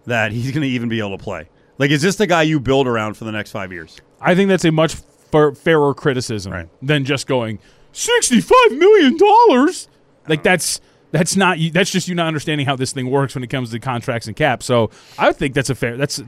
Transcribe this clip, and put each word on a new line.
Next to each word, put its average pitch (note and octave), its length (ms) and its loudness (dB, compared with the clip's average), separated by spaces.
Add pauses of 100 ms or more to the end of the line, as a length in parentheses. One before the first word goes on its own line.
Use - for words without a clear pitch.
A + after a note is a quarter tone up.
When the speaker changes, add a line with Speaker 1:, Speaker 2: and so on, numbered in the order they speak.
Speaker 1:
that A2 260 -2
he's A#2+ 200 -6
gonna D3 160 -4
even A#2+ 220 -4
be A2+ 100 -4
able G2+ 180 -6
to - 60 -18
play. E2+ 260 -10 (280)
Like, C#3 140 0
is D3 100 2
this F#3 160 0
the G#3+ 100 0
guy E3 160 2
you D#3 160 0
build C3 280 2
around G#2+ 280 -4
for A#2 100 -16
the A2 60 -8
next G#2 200 -8
five F#2+ 200 -10
years? E2 260 -16 (240)
Speaker 2:
I F3 140 2
think G3 140 2
that's F#3 160 2
a D#3+ 60 4
much D#3 220 0 (380)
far-, D3+ 240 4
fairer D3 400 2
criticism A2+ 580 -4
Speaker 1:
Right. E2+ 160 -10 (120)
Speaker 2:
than C#3 240 0
just C#3 220 -4
going, A2+ 300 -2 (340)
"Sixty-five A#4 840 4
million E4+ 400 2
dollars?" F#4 680 4 (400)
Like, D#3 120 0
Speaker 1:
Uh-huh. - 40 -4
Speaker 2:
that's, - 380 0 (300)
that's E3+ 240 0
not, F#3 220 2 (160)
that's F#3 180 0
just F#3 160 -2
you F3 80 -6
not E3+ 120 -2
understanding D3+ 400 -4
how C#3 80 -2
this B2+ 160 -4
thing B2+ 180 -6
works C3+ 260 0
when B2+ 80 -6
it A#2 60 -10
comes B2+ 220 -6
to A#2 80 -6
contracts A#2 480 -6
and G#2+ 80 -10
cap. C#3 280 0
So A#2 260 2 (280)
I A#3 140 2
think C#3 240 -4
that's C#3 140 0
a C3 60 -4
fair, A#2+ 220 -6
that's, C#3+ 200 -4 (100)